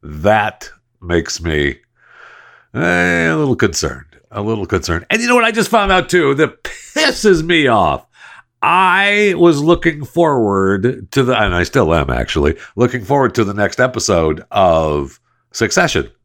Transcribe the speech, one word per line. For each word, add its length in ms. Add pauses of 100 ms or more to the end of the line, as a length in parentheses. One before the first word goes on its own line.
That 680 (300)
makes 400
me, 380 (960)
eh, 540
a 60
little 220
concerned. 600 (120)
A 120
little 240
concerned. 420
And 140
you 60
know 60
what 100
I 80
just 180
found 200
out, 200
too, 240
that 300
pisses 800
me 240
off? 400 (540)
I 760
was 260
looking 420
forward 1080
to 100
the, 180
and 140
I 80
still 320
am, 160
actually, 460 (200)
looking 280
forward 320
to 80
the 100
next 260
episode 720
of 680 (320)
Succession 580 (140)